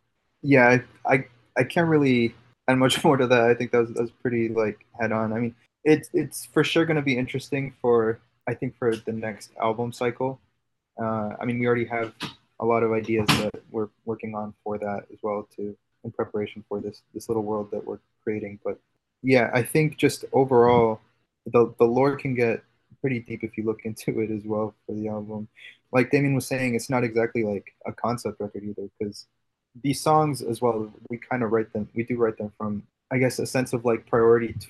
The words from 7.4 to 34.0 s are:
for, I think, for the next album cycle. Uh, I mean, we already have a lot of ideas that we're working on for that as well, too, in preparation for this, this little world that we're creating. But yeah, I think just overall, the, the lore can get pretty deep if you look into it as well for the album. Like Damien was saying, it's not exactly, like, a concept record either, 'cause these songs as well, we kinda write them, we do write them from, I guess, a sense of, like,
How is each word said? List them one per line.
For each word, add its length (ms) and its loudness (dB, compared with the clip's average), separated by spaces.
for, 380 2
I 60 -2
think, 240 -8
for 180 0
the 160 -8
next 400 -8
album 300 -2
cycle. 480 -4
Uh, 400 -4
I 40 -6
mean, 140 -2
we 80 0
already 180 2
have 280 -4
a 40 -2
lot 180 2
of 100 2
ideas 340 0
that 240 0
we're 200 -4
working 280 -8
on 200 -8
for 140 -6
that 340 -6
as 100 -20
well, 320 -4
too, 220 -10
in 60 -10
preparation 580 -6
for 100 -6
this, 220 -12
this 140 -14
little 160 -2
world 280 -4
that 140 -8
we're 140 -8
creating. 400 -6
But 160 -6
yeah, 320 4
I 80 2
think 360 0
just 340 0
overall, 680 4
the, 320 4
the 60 6
lore 300 4
can 180 -6
get 300 0
pretty 180 -2
deep 240 -10
if 140 -10
you 80 -4
look 180 -4
into 380 -4
it 100 -2
as 140 -6
well 280 -4
for 100 -8
the 140 -6
album. 400 -10
Like 200 2
Damien 220 2
was 140 -2
saying, 280 -2
it's 140 -6
not 140 0
exactly, 400 0
like, 300 -6
a 60 -8
concept 480 -4
record 240 -8
either, 260 -10
'cause 260 -10
these 160 -2
songs 420 2
as 200 -6
well, 280 0
we 100 -8
kinda 160 -2
write 280 0
them, 200 -6
we 100 -2
do 120 -6
write 220 0
them 200 -10
from, 260 -6
I 60 0
guess, 220 0
a 60 -4
sense 280 -2
of, 100 -2
like, 240 -2